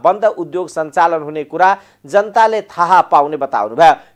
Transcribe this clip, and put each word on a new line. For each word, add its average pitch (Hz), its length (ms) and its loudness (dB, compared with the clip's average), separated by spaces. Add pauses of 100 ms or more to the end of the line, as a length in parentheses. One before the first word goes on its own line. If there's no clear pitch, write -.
बन्द 196 220 0
उद्योग 175 440 -4
सञ्चालन 160 540 -2
हुने 151 220 -10
कुरा 185 320 0 (300)
जनताले 214 560 0
थाहा 175 400 0
पाउने 151 340 0
बताउनुभयो। 131 580 0 (220)